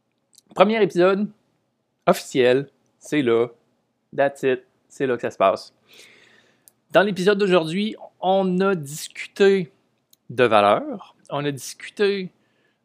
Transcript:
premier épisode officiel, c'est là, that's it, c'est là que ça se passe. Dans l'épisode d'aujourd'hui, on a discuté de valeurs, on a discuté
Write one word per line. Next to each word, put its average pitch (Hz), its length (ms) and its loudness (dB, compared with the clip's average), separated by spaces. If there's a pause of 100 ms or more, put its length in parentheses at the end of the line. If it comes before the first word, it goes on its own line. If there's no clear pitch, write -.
(540)
premier 214 280 2
épisode 196 460 2 (760)
officiel, 139 640 0 (300)
c'est 151 240 -2
là, 117 260 0 (680)
that's 139 280 -2
it, 127 200 -2 (260)
c'est - 180 -6
là 123 100 -2
que 117 60 -10
ça 117 80 -6
se - 80 -12
passe. 98 360 0 (1160)
Dans 170 120 4
l'épisode 196 360 -2
d'aujourd'hui, 180 580 -2 (240)
on 185 400 0
a 196 140 0
discuté 180 1000 -2 (560)
de 123 160 0
valeurs, 113 720 2 (140)
on 143 140 -6
a 147 80 -4
discuté 196 800 -6 (540)